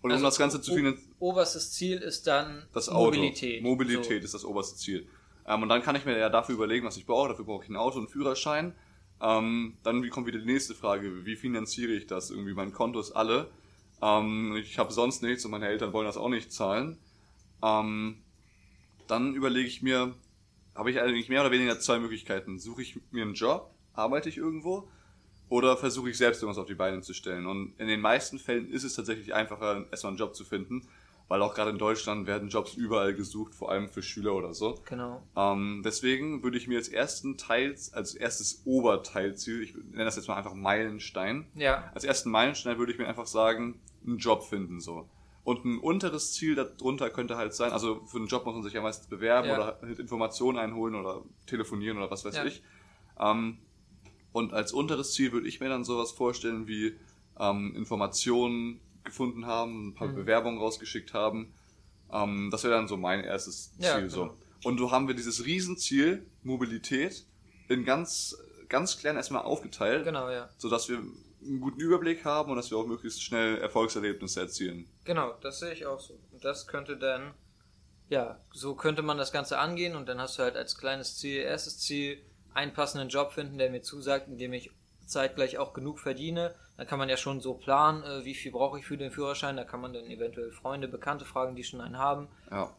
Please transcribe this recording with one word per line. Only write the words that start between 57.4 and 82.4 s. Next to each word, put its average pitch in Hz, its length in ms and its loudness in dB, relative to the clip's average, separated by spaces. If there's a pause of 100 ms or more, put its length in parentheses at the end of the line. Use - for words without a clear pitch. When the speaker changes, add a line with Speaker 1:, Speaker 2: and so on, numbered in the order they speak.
Speaker 1:
Informationen 117 1040 0 (220)
gefunden 117 440 -4
haben, 113 420 -4
ein 95 60 -12
paar 113 140 -6
Speaker 2:
Mhm. 135 60 -4
Speaker 1:
Bewerbungen 113 460 2
rausgeschickt 110 540 -4
haben. 110 380 0 (600)
Ähm, 101 400 0
das 107 120 -2
wäre 120 100 6
dann 110 120 4
so 98 100 -4
mein 95 280 0
erstes - 540 -6
Speaker 2:
Ja, 92 200 4
Speaker 1:
Ziel, 95 120 -2
so. 87 140 -4
Speaker 2:
genau. 78 120 -8 (280)
Speaker 1:
Und 123 140 2
so 123 120 2
haben 131 180 4
wir 131 60 0
dieses 117 320 -4
Riesenziel, 170 800 2 (160)
Mobilität, 127 800 -2 (440)
in 127 160 2
ganz, 151 520 0 (320)
ganz 160 300 0
klein 147 180 0
erstmal - 260 -2
aufgeteilt, 135 640 0
Speaker 2:
Genau, 143 240 -2
ja. 120 300 -6
Speaker 1:
sodass 117 320 0
wir 120 80 0
einen - 600 -8
guten 135 200 -4
Überblick 165 460 4
haben 147 240 2
und 131 60 0
dass 120 140 -4
wir 110 60 -2
auch 113 100 0
möglichst 117 360 -6
schnell 113 360 2
Erfolgserlebnisse 104 840 0
erzielen. 90 460 -4 (180)
Speaker 2:
Genau, 151 360 0
das 135 200 -8
sehe 170 120 -6
ich 160 140 -10
auch 135 120 -4
so. 131 200 -18 (140)
Und 127 120 -20
das - 220 -2
könnte 139 320 -6
dann, 135 340 -2 (800)
ja, 113 280 -2 (140)
so 135 220 -6
könnte 151 280 2
man 151 140 0
das 139 160 -2
Ganze 139 260 0
angehen 170 380 0
und 135 120 -8
dann 127 120 -4
hast 131 180 -6
du 131 40 2
halt 123 140 2
als 123 200 -4
kleines 135 400 -4
Ziel, 139 220 -4
erstes 143 400 -4
Ziel, 143 400 -4 (340)